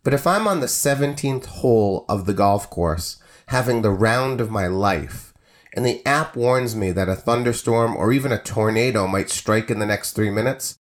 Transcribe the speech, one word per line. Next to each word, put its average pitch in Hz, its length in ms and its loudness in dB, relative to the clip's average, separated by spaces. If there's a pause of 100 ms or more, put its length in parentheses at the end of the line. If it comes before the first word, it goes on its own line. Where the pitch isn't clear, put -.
But 135 120 0
if 139 120 -2
I'm 208 220 2
on 185 140 0
the 123 80 -4
seventeenth 139 760 -2
hole 107 600 2
of 101 180 -2
the 104 80 0
golf 101 360 2
course, 85 480 -4 (300)
having 123 340 0
the 107 100 2
round 120 480 0
of 110 100 -2
my 101 180 -2
life, 92 680 -2 (420)
and 127 100 -2
the 120 180 0
app 147 320 0
warns 123 400 2
me 98 160 0
that 92 160 0
a 95 80 0
thunderstorm 117 800 0
or 104 160 2
even 135 200 0
a 104 100 -2
tornado 110 640 0
might 95 240 -2
strike 110 400 0
in 110 80 -2
the 107 80 -2
next 104 280 -4
three 107 180 0
minutes 113 520 -4